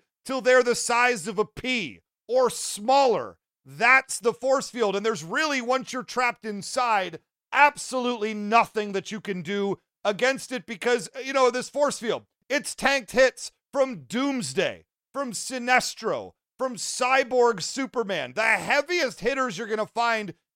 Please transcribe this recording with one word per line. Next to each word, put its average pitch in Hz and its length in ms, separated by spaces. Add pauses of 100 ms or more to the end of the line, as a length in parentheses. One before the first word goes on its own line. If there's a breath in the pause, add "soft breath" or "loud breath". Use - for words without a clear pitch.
(260)
till 262 160
they're 254 200
the 233 120
size 240 520
of 208 120
a 214 80
pea 185 540 (280)
or 254 220
smaller. 208 880 (260)
That's 226 540
the 226 160
force 262 340
field. 208 260
And 202 120
there's 190 180
really, 269 380
once 247 300
you're 247 100
trapped 240 420
inside, 208 760 (320)
absolutely 240 840
nothing 208 580
that 190 180
you 202 100
can 185 200
do 196 380 (260)
against 226 480
it 247 140
because, 233 420 (160)
you 269 80
know, 262 180
this 240 200
force 285 280
field, 156 260 (260)
it's 277 240
tanked 269 380
hits 254 400 (200)
from 262 300
Doomsday, 156 840 (280)
from 254 200
Sinestro, 226 1000 (260)
from 254 180
Cyborg 247 840
Superman. 196 720
The 208 80
heaviest 247 760
hitters 247 380
you're 214 80
gonna 214 200
find 226 480 (220)